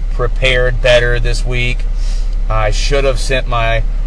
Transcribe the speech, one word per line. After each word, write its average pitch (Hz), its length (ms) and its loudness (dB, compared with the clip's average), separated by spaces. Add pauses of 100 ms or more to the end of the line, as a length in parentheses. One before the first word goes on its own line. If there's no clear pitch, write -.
(100)
prepared 127 680 0
better 120 380 2
this 120 260 0
week, 123 340 -2 (680)
I 110 220 0
should 139 320 2
have 135 160 0
sent 131 300 -2
my 113 340 0 (240)